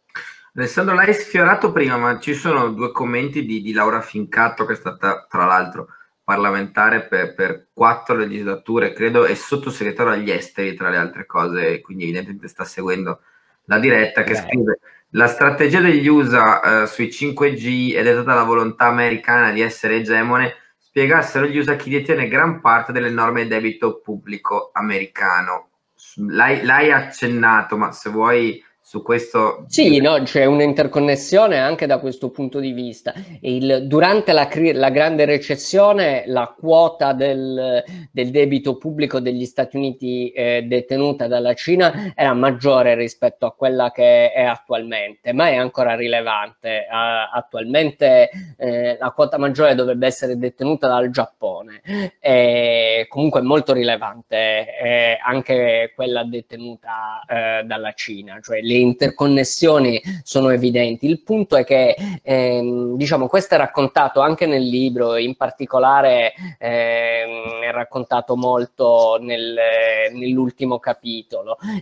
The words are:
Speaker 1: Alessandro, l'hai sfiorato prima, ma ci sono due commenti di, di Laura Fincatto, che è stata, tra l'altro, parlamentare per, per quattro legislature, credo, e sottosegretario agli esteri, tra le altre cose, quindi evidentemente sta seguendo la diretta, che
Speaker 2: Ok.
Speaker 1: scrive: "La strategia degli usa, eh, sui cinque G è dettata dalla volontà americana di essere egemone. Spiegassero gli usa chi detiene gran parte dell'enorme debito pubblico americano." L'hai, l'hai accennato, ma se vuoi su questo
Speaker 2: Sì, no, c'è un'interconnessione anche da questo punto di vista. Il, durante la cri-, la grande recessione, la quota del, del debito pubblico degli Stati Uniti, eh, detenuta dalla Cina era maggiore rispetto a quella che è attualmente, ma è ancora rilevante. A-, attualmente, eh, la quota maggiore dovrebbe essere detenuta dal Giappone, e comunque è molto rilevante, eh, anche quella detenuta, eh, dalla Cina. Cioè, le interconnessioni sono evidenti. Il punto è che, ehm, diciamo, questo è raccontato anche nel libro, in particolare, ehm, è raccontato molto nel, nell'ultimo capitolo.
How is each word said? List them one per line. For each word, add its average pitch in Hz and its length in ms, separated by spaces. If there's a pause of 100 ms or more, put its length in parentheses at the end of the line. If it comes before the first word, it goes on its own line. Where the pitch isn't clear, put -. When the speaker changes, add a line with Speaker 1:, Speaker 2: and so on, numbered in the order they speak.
(540)
Speaker 1:
Alessandro, 185 400
l'hai 190 200
sfiorato 185 580
prima, 135 240
ma 120 220
ci 147 160
sono 139 380
due 120 200
commenti 131 540
di, 110 160
di 110 100
Laura 110 300
Fincatto, 113 640
che 110 80
è - 20
stata, - 500
tra 90 200
l'altro, 90 400 (380)
parlamentare 101 800
per, 90 320
per 95 400
quattro 113 400
legislature, 104 760
credo, 117 340
e - 80
sottosegretario 123 800
agli 104 180
esteri, 95 440
tra 90 140
le 90 80
altre 87 300
cose, 87 540
quindi 92 240
evidentemente 95 420
sta 92 160
seguendo 92 600 (420)
la 107 160
diretta, 113 420
che 110 120
Speaker 2:
Ok. 107 40
Speaker 1:
scrive: 107 400 (320)
"La 117 160
strategia 143 540
degli 156 260
usa, 113 800
eh, - 20
sui - 240
cinque 143 440
G 123 400
è 110 100
dettata 120 180
dalla 120 220
volontà 117 400
americana 120 640
di 107 120
essere 110 340
egemone. 117 580 (240)
Spiegassero 143 680
gli 143 120
usa 143 160
chi 143 160
detiene 139 380
gran 160 320
parte 113 320
dell'enorme 117 560
debito 110 520
pubblico 104 720
americano." 95 960 (580)
L'hai, 123 360
l'hai 147 280
accennato, 117 840
ma 107 140
se - 200
vuoi 113 540 (200)
su - 160
questo 117 680
Speaker 2:
Sì, 160 320
no, 147 220
c'è 135 220
un'interconnessione 147 1120
anche 151 300
da 139 120
questo 127 320
punto 135 280
di 135 140
vista. 120 420 (260)
Il, 131 460
durante 180 460
la 143 160
cri-, 160 240
la 135 180
grande 151 340
recessione, 147 1040
la 123 320
quota 160 540
del, 131 680 (280)
del 123 200
debito 139 460
pubblico 147 440
degli 123 260
Stati 127 300
Uniti, 123 560
eh, 120 340
detenuta 131 600
dalla 120 260
Cina 180 600
era 139 200
maggiore 127 600
rispetto - 500
a - 60
quella 127 400
che 120 400
è 131 100
attualmente, 113 880
ma 156 160
è 143 60
ancora 123 400
rilevante. 113 960
A-, 113 400
attualmente, 123 1000 (280)
eh, 120 400
la 123 140
quota 151 260
maggiore 139 380
dovrebbe 127 320
essere 127 280
detenuta 131 520
dal 123 200
Giappone, 107 720 (380)
e 120 880
comunque 143 320
è 123 40
molto 139 280
rilevante, 110 1040
eh, 120 480
anche 123 680
quella 123 300
detenuta, 117 1000
eh, 113 380
dalla 110 280
Cina. 101 500
Cioè, 113 180
le 117 220
interconnessioni 139 1160 (240)
sono 135 260
evidenti. 120 560
Il 160 160
punto 214 340
è 131 80
che, 139 300 (260)
ehm, 123 760
diciamo, 139 320
questo 190 260
è 156 40
raccontato 139 640
anche 160 260
nel 139 180
libro, 123 520
in 120 200
particolare, 127 960 (260)
ehm, 117 1040
è 120 80
raccontato 120 640
molto 123 840
nel, 117 360 (580)
nell'ultimo 127 640
capitolo. 113 800 (240)